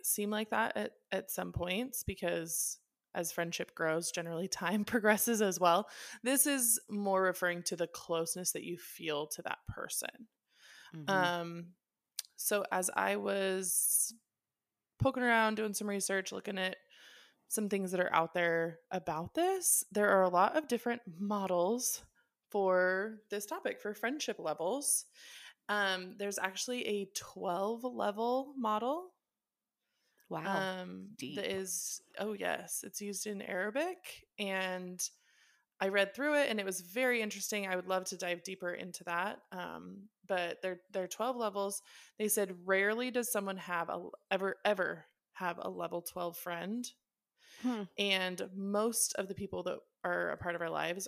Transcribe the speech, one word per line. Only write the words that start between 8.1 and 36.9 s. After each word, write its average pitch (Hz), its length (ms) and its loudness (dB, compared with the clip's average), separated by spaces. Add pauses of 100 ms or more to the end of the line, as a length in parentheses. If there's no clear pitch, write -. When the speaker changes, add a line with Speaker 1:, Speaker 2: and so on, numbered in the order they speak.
Speaker 1:
that 151 120 -6
you 170 120 -6
feel 156 520 -4
to - 140 -8
that - 160 -4 (100)
person. - 400 -6 (840)
Speaker 2:
Mm-hmm. 156 160 -6
Speaker 1:
Um, 170 560 2 (680)
so - 340 0
as 185 240 0
I 196 220 2
was 190 960 0 (880)
poking 262 220 2
around, 226 340 6
doing 214 180 -2
some 208 140 -4
research, 196 440 0
looking 196 260 -6
at 185 180 -2 (720)
some 214 200 0
things 190 240 0
that 180 80 4
are 180 140 2
out 165 200 4
there 165 440 2 (120)
about 175 440 -2
this, 359 580 2
there 208 180 6
are 196 120 8
a 185 60 6
lot 180 280 6
of 311 120 0
different 240 340 0 (160)
models 196 840 2 (480)
for 190 680 4 (120)
this 208 160 -4
topic, 320 340 -4
for 208 140 -4
friendship 240 440 -2
levels. 170 680 0 (640)
Um, 190 500 0
there's 202 200 -2
actually 190 480 -2
a 202 280 -2
twelve 196 720 -2
level 240 720 0
model. 247 540 0 (1200)
Speaker 2:
Wow. 185 540 -2
Speaker 1:
Um, 185 340 -12
Speaker 2:
Deep. 139 200 -8
Speaker 1:
that 190 140 -2
is, 190 500 -4 (180)
oh 214 140 -2
yes, 185 520 -2
it's - 160 -10
used 202 260 -6
in 202 160 -6
Arabic, 226 560 -2 (400)
and 185 640 -4 (800)
I 196 80 2
read 196 260 2
through 294 220 2
it 285 140 4
and 214 100 0
it 196 40 -2
was 185 160 -2
very 233 400 2